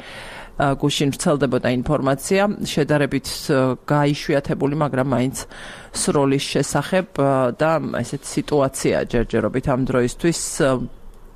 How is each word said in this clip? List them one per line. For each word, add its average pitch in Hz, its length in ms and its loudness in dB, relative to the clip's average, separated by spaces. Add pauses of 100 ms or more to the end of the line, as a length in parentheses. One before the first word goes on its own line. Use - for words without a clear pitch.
(520)
ა, 139 240 0
გუშინ 143 340 0
ვრცელდებოდა 131 640 0
ინფორმაცია, 139 720 0 (200)
შედარებით, 143 640 0 (200)
ა, 131 320 2
გაიშვიათებული, 147 960 0
მაგრამ 135 320 0
მაინც 127 300 0 (520)
სროლის 139 540 2
შესახებ, 156 720 0
ა, 131 400 2
და 156 240 2 (160)
ესეთ - 320 -4
სიტუაცია 135 680 0 (120)
ჯერჯერობით 113 580 0
ამ 131 220 2
დროისთვის, 131 540 0 (160)
ა, 131 440 0 (340)